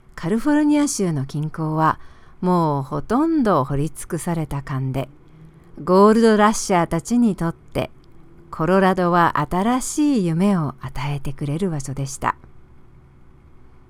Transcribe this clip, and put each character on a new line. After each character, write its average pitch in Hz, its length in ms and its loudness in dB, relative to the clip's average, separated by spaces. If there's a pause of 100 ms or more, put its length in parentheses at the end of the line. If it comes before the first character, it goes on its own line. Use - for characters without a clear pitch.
(160)
カ - 140 -8
リ 220 80 0
フ 285 140 0
ォ - 40 2
ル 302 80 2
ニ 294 160 4
ア 294 80 2
州 185 240 -2
の 135 140 -2
金 151 240 -6
鉱 156 260 -6
は 160 240 0 (400)
も 170 400 2
う 135 40 -4
ほ 143 180 -6
と 277 260 0
ん 320 160 0
ど 170 220 2
掘 139 100 -4
り 147 140 -2
尽 - 180 -14
く 175 120 -6
さ 170 160 -4
れ 160 120 -4
た 143 140 -8
勘 131 320 -6
で、 135 160 -6 (760)
ゴ 190 260 6
ー 220 40 6
ル 226 80 4
ド 220 160 6
ラ 208 140 4
ッ - 20 -2
シ - 200 -2
ャ 170 100 4
ー 160 40 -2
た 165 140 -4
ち 240 160 -2
に 233 180 2
と 165 140 -2
っ 165 40 -4
て - 380 -8 (600)
コ 160 160 -4
ロ 185 120 4
ラ 190 160 4
ド 175 160 0
は 170 380 2
新 226 320 0
し 294 380 0
い 180 80 0
夢 185 280 2
を 156 240 -2
与 135 340 -6
え 143 60 -6
て 139 140 -6
く 147 120 -6
れ 143 140 -4
る 196 100 -2
場 151 120 -4
所 135 120 -10
で 135 120 -6
し 135 120 -10
た。 - 200 -2 (1500)